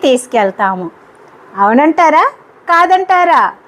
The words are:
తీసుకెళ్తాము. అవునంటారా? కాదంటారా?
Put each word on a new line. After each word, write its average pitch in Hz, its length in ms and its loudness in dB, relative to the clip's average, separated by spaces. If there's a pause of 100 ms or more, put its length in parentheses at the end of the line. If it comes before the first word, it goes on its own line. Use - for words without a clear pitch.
తీసుకెళ్తాము. 196 800 -2 (760)
అవునంటారా? 311 600 2 (480)
కాదంటారా? 359 720 0 (260)